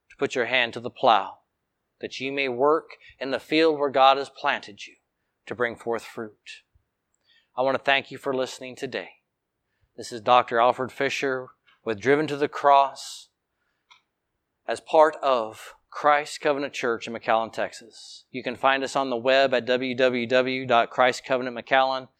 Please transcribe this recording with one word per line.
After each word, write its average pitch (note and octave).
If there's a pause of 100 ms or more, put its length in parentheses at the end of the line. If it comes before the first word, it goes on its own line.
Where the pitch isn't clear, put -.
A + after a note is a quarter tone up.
to -
put -
your B2
hand A#2+
to B2
the A#2
plow, G2+ (600)
that -
ye C3
may C#3
work D3 (220)
in C3+
the B2
field D#3
where C#3+
God C3+
has C#3
planted A2
you - (480)
to A2
bring A#2
forth A2+
fruit. - (920)
I B2+
want C3+
to -
thank C3+
you C3+
for C#3
listening B2+
today. A#2 (760)
This A#2
is A#2
Doctor B2
Alfred B2
Fisher C3 (340)
with A2
Driven C#3+
to C#3+
the C#3+
Cross - (1400)
as A#2
part D#3
of A2+ (160)
Christ D3
Covenant C#3
Church A#2
in A#2+
McAllen, A2+
Texas. -
You B2+
can A#2+
find C3+
us B2+
on C3+
the A#2+
web C3
at A#2
W B2
W B2
W C3
dot A#2
christ B2+
covenant B2
mcallen C3 (100)